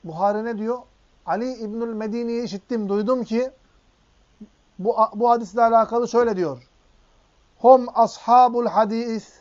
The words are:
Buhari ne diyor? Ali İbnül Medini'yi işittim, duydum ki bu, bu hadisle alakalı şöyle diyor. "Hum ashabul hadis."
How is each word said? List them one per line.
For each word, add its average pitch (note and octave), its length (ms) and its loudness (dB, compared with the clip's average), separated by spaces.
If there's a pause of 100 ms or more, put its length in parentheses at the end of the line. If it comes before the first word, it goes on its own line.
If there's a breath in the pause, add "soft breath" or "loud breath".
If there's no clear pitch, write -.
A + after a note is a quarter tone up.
Buhari G3+ 420 -4
ne A#3 120 -6
diyor? A3 200 -6 (480)
Ali A3 280 -4
İbnül A3+ 400 -8
Medini'yi A#3 500 -6
işittim, G3+ 460 -8
duydum G#3+ 340 -2
ki B3 280 -4 (1300)
bu, G#3+ 160 -2 (180)
bu A3+ 160 0
hadisle A#3 320 0
alakalı A3+ 460 2
şöyle A#3 280 0
diyor. D3+ 340 -6 (920)
"Hum B3 340 8
ashabul A#3+ 760 2
hadis." A3 720 -2